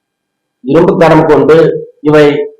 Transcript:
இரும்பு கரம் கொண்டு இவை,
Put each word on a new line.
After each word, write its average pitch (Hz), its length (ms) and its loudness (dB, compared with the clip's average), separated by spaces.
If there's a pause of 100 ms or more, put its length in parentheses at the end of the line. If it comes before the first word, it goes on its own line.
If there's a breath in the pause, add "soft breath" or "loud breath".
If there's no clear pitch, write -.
(640)
இரும்பு 165 360 0
கரம் 156 280 2
கொண்டு 151 600 0 (140)
இவை, 147 380 0 (200)